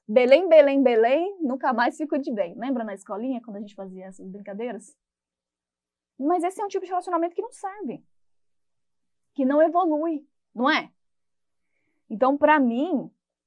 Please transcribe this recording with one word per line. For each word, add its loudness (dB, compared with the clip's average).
Belém, 6
Belém, 8
Belém, 2
nunca -2
mais -2
fico -4
de -6
bem." -4
Lembra -6
na -10
escolinha, -8
quando -16
a -12
gente -16
fazia -16
essas -18
brincadeiras? -14
Mas 0
esse -6
é -4
um -8
tipo -6
de -14
relacionamento -4
que -8
não -12
serve, -12
que -2
não 2
evolui, 0
não 0
é? -2
Então, 0
pra 4
mim, -2